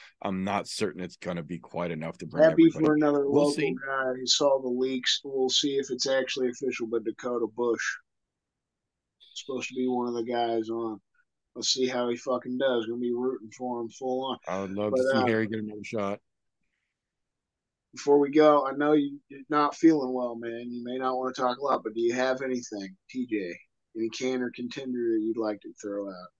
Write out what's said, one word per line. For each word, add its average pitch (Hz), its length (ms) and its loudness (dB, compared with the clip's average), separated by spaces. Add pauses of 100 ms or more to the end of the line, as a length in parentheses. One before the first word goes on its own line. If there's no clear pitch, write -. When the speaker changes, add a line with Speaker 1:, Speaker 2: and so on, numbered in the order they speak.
(200)
Speaker 1:
I'm 95 240 -4
not 98 240 -2
certain 92 320 -4
it's 85 160 -10
gonna 87 280 -6
be 85 140 -8
quite 87 340 -6
enough 82 260 -8
to 82 80 -10
bring 147 160 2
Speaker 2:
Happy 160 220 8
Speaker 1:
everybody. 160 200 6
Speaker 2:
for 156 100 6
another 147 340 4
Speaker 1:
We'll 143 160 4
Speaker 2:
local 147 100 2
Speaker 1:
see. 139 220 0 (100)
Speaker 2:
guy 135 320 -2
who 131 80 -6
saw 135 340 4
the 131 80 -4
leaks. 127 560 0
We'll 135 240 0
see 139 280 0
if 135 140 -2
it's - 180 -2
actually 131 400 0
official, 120 400 -4
but 113 160 -2
Dakota 117 420 -2 (100)
Bush 117 240 0 (1400)
is - 260 -16
supposed 127 220 -6
to 127 60 -12
be 127 120 0
one 123 220 0
of 120 60 -4
the 117 100 -4
guys 117 440 0
on. 113 320 -4 (540)
Let's - 180 -2
see 131 140 2
how 123 220 -2
he 120 80 -2
fucking 123 420 -4
does. 123 280 2
Gonna 120 120 -6
be 120 160 -2
rooting 123 420 -4
for 123 240 -8
him 117 80 -8
full 131 380 -4
on. 123 120 -4 (100)
Speaker 1:
I 92 120 -4
would 95 120 -6
love 104 180 -2
Speaker 2:
But, 131 60 0
Speaker 1:
to 127 160 2
see 135 60 2
Speaker 2:
uh, 127 80 2
Speaker 1:
Harry 113 200 2
get 110 140 -6
another 107 240 -10
shot. 104 340 -4 (1800)
Speaker 2:
before 143 240 6
we 143 120 4
go, 147 360 8
I 135 60 -2
know 147 200 2
you, 143 260 2 (100)
you're 139 120 -16 (100)
not 147 240 2
feeling 151 380 6
well, 123 220 -2
man. 117 360 -8
You 120 140 -8
may 127 140 -6
not 131 180 0
wanna 127 180 -2
talk 127 240 0
a 139 40 -8
lot, 131 200 0
but 107 120 -6
do 113 60 -2
you 117 140 2
have 131 280 0
anything, 107 520 -6 (160)
T 127 160 -6
J? 98 280 -4 (420)
Any 113 140 -4
can 127 320 -4
or 120 120 -4
contender 123 440 -8
that 113 240 0
you'd 113 200 -2
like 107 200 -4
to - 180 -16
throw 101 280 -6
out? 90 200 -12 (120)